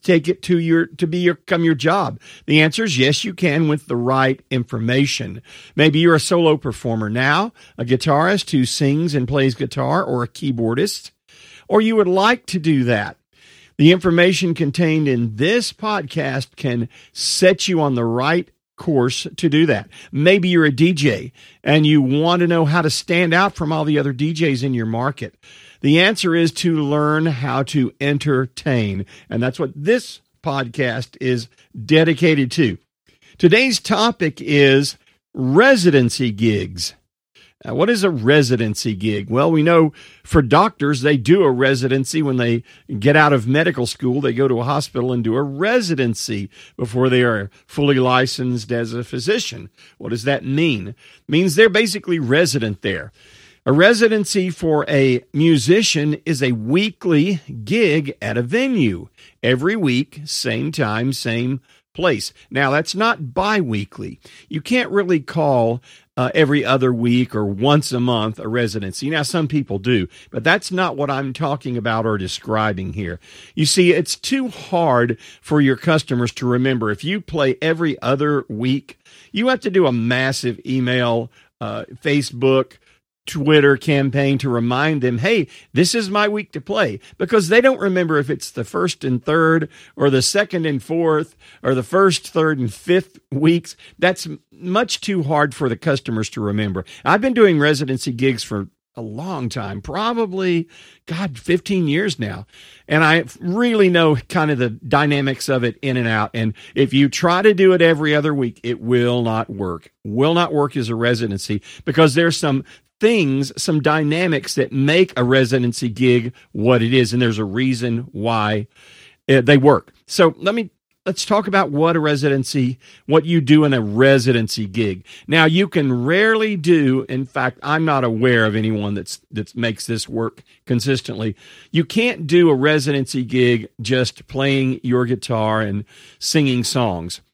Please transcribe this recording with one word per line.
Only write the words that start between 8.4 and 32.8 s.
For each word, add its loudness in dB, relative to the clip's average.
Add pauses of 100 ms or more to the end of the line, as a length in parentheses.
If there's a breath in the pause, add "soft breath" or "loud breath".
who 2
sings -2
and -2
plays 0
guitar, -4
or -4
a -8
keyboardist, -4 (560 loud breath)
or 4
you 2
would 4
like 2
to -4
do 2
that. -2 (600 soft breath)
The 8
information 2
contained 0
in -2
this 0
podcast -6
can -4 (260 soft breath)
set 0
you 0
on 0
the -2
right -2 (300)
course -2 (120)
to 0
do 4
that. -2 (220 loud breath)
Maybe 2
you're 4
a 2
D 2
J -2 (320 soft breath)
and 4
you 4
want 2
to 2
know 2
how 0
to 0
stand 0
out 2
from -4
all -2
the 0
other -2
D -4
Js -2
in -2
your -2
market. -6 (440 loud breath)
The 4
answer 2
is 2
to -2
learn 0
how -2
to -2
entertain. -2 (240 loud breath)
And -2
that's -4
what -4
this -2 (220)
podcast -6
is -2 (380 soft breath)
dedicated 2
to. 0 (640 soft breath)